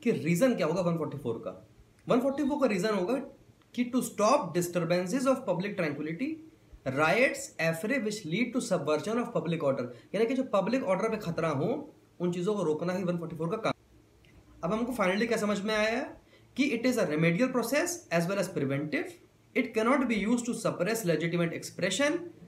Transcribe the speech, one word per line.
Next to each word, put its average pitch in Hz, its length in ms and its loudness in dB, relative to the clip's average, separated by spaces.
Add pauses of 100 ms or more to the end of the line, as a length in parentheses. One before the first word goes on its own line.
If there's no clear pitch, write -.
कि 233 80 4
reason 175 440 2
क्या 175 120 0
होगा 180 140 0
वन 170 160 2
फ़ोर्टी 139 200 -6
फ़ोर 117 280 -4
का। - 160 -12 (480)
वन 240 120 6
फ़ोर्टी 277 220 0
फ़ोर 277 180 -2
का 262 120 4
reason 202 220 0
होगा 190 260 0 (540)
कि 247 160 0
to 254 120 2
stop 220 500 2
disturbances 180 800 0
of 254 140 4
public 190 300 -2
tranquility, 160 500 -4 (720)
riots, 185 480 2 (240)
affray 214 380 0
which 208 200 -2
lead 214 280 0
to 254 80 0
subversion 175 600 0
of 214 140 -4
public 160 280 -2
order, 123 220 0 (300)
यानी 220 100 4
कि 269 80 0
जो 254 100 0 (100)
public 214 300 2
ऑर्डर 190 260 0
पे 214 160 -2
खतरा 165 240 0
हो, 151 200 0 (500)
उन 175 120 0
चीज़ों 180 240 0
को 196 80 0
रोकना 160 300 0
ही 190 100 -2
वन 175 140 -2
फ़ोर्टी 160 180 -8
फ़ोर 165 140 -4
का 214 80 -2
काम। 156 160 -2 (920)
अब 175 100 0
हमको 240 200 -2
finally 214 340 2
क्या 220 100 2
समझ 202 240 0
में 214 140 -2
आया 226 260 2 (560)
कि 277 200 4
it 254 140 2
is 214 60 2
a 190 140 2
remedial 170 420 4
process 277 440 0 (140)
as 170 180 2
well 196 140 0
as - 140 -2
preventive, 151 560 -2 (420)
it 254 180 0
cannot 240 360 2
be 226 60 0
used 220 300 0
to 240 80 -2
suppress 180 520 -2
legitimate 165 480 0
expression, 285 680 -2 (280)